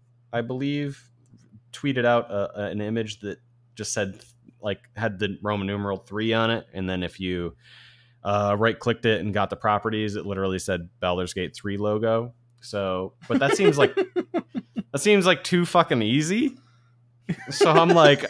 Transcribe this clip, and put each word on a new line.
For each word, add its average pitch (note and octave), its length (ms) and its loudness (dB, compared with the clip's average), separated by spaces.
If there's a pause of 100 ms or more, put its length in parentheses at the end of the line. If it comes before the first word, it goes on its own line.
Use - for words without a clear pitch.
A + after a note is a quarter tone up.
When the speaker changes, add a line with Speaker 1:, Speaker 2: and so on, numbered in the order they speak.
(320)
Speaker 1:
I A#2 80 -2
believe, C#3 680 -6 (640)
tweeted C3 320 -2
out A#2+ 280 2
a, G2+ 300 -4
a, - 80 -4
an G2+ 100 -6
image G#2+ 400 -6
that G2+ 180 -10 (380)
just G#2+ 160 -8
said, G2 280 -4 (400)
like, G2+ 200 -6 (160)
had G#2 240 -4
the G2+ 200 -4
Roman G2+ 280 -4
numeral G2+ 300 -4
three A2 340 -4
on A2+ 180 2
it, A2+ 240 -2
and F#2 160 -4
then F2+ 140 -2
if E2+ 160 -10
you, F2+ 340 -4 (680)
uh, G2+ 340 0
right-clicked A2+ 480 0
it A2 140 2
and G2+ 120 -6
got G2 180 -2
the G2 60 -8
properties, G#2+ 600 -2
it G2 100 -10
literally F#2+ 320 -4
said F2 300 -6 (100)
Baldur's F2+ 340 -2
Gate F2+ 220 -6
three G2+ 220 -8
logo. A2+ 560 -2 (280)
So, F#2+ 520 -4 (160)
but - 100 0
that C3+ 180 2
seems - 220 4
like, - 160 4
Speaker 2:
<laughs> - 960 -6
Speaker 1:
that C#3 60 -4
seems, G3+ 280 4
like, F3 180 2
too F3 200 2
fucking D#3+ 380 2
easy. D#3 540 0 (920)
So - 200 2
I'm E3 200 6
like, D3+ 380 8